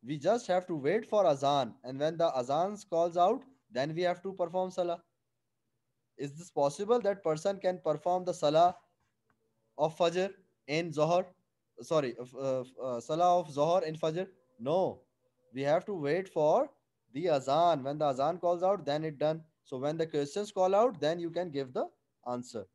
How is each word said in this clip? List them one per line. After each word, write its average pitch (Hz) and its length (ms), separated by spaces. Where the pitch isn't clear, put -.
We 147 120
just 208 280
have 180 220
to 170 80
wait 165 280
for 208 220
azan. 139 560
And 131 160
when 160 180
the 165 200
azan 151 400
calls 170 280
out, 190 260
then 135 200
we 165 100
have 175 200
to 196 120
perform 185 360
salah. 175 320
Is 139 160
this 160 180
possible 196 500
that 196 220
person 170 360
can 185 260
perform 175 400
the 175 100
Salah 160 420
of 160 180
Fajr 180 340
in 160 260
Zohar? 160 340
Sorry, 131 380
of, 127 160
uh, 131 300
uh, 123 180
Salah 175 400
of 165 100
Zohar 160 340
in 160 120
Fajr? 165 300
No. 147 420
We 131 80
have 160 240
to 208 80
wait 165 340
for 175 420
the 160 160
azan. 147 540
When 139 160
the 151 80
azan 143 320
calls 175 240
out, 190 220
then 147 200
it 156 140
done. 156 240
So 131 140
when 147 180
the 165 100
questions 160 460
call 185 220
out, 214 260
then 156 180
you 170 120
can 175 200
give 135 220
the 240 160
answer. 123 440